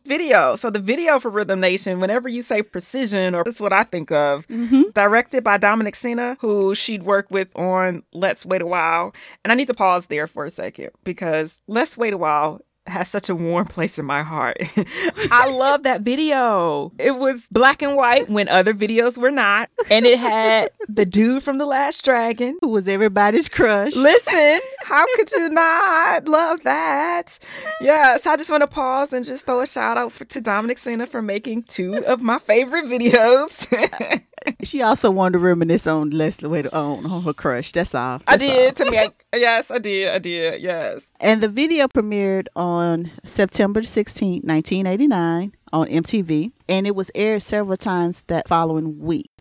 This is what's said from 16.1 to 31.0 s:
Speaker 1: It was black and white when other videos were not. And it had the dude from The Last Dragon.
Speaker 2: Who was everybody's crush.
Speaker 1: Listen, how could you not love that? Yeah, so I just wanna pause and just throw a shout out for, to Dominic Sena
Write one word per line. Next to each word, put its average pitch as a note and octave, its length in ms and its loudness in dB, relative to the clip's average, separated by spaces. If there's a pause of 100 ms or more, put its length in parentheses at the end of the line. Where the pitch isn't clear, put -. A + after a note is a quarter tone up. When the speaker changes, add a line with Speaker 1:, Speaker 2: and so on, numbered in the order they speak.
Speaker 1:
It - 180 2
was C4 360 -2
black C4 300 4
and C#4+ 140 -2
white B3+ 340 2
when G#3 200 0
other F#3 240 4
videos A3+ 440 0
were B3 140 2
not. A3 380 2 (200)
And A3 160 6
it B3 140 6
had A3 500 2 (180)
the G#3 180 0
dude A3 380 2
from C#4 140 -4
The D4 80 -2
Last C#4+ 400 -2
Dragon. A#3+ 560 -2
Speaker 2:
Who D4+ 80 0
was G3+ 180 0
everybody's G#3 600 2
crush. A3 460 2
Speaker 1:
Listen, D4+ 640 6 (260)
how D4+ 200 2 (100)
could A4 160 0
you E4 180 0
not E4 800 2
love D#4+ 360 2
that? D#4 760 -2 (440)
Yeah, D4 360 6
so F4 140 0
I D#4 60 2
just D#4 140 -6
wanna D4 160 2
pause C#4 460 -2
and B3 120 -4
just C4+ 200 -12
throw B3+ 160 0
a C#4+ 60 -2
shout A#3 300 -2
out A#3+ 140 -4
for, - 140 -18
to - 160 -12
Dominic A3 360 -2
Sena A#3 280 -8